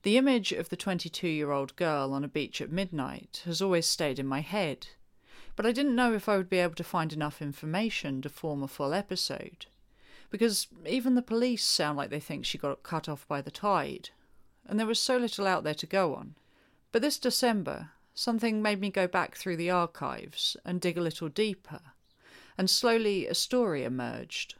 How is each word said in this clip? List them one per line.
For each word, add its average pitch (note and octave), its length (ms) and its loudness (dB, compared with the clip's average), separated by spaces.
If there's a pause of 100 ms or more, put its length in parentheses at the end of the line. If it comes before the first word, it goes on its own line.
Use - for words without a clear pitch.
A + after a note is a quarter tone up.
The G#3 120 4
image B3+ 380 4
of - 160 -4
the F3 80 -4
twenty-two-year-old D#3 960 -2
girl C#3+ 380 0
on C#3 100 -2
a D3 60 -4
beach - 320 -4
at D3 100 -6
midnight E3 720 -4
has E3+ 180 -2
always F3+ 240 2
stayed C#3+ 320 0
in C#3 100 -2
my C3+ 120 0
head, E3 480 -2 (680)
but G#3+ 100 -2
I A#3+ 60 6
didn't C4 240 2
know A#3+ 180 4
if G#3 140 -2
I G#3+ 80 4
would F#3 140 0
be F#3+ 80 2
able F3 180 2
to E3+ 80 -6
find D#3+ 300 -2
enough D3+ 280 -4
information D#3 800 -4
to C#3+ 60 -8
form D3 340 -4
a C#3 60 -4
full C#3+ 260 -2
episode, - 760 -4 (600)
because G#3+ 380 2 (180)
even B3 300 2
the B3 60 4
police A#3+ 420 2
sound D3 340 2
like C#3 120 -4
they D3 100 -4
think - 260 -8
she - 120 -4
got C#3 260 -4
cut D#3+ 240 -4
off D3 220 -8
by C#3+ 120 -2
the D3 100 -10
tide, D#3+ 580 0 (560)
and G#3 120 -2
there A3 80 2
was A3+ 140 2
so - 160 2
little A3 320 0
out F#3 160 2
there D3+ 100 0
to D#3 140 -6
go F#3 260 2
on. - 220 -10 (560)
But F#3 100 2
this C#4+ 160 2
December, G#3+ 720 0 (220)
something A3+ 480 0
made G#3 200 2
me G3+ 80 0
go F#3+ 180 2
back F3+ 300 0
through F3+ 180 -2
the E3+ 140 0
archives E3+ 960 -2
and F3 160 -2
dig F3 160 0
a F3 40 0
little D#3+ 280 -2
deeper, G3 640 -4 (640)
and F#3 120 2
slowly A3 560 4
a - 80 -2
story F#3+ 520 0
emerged A#2+ 760 -6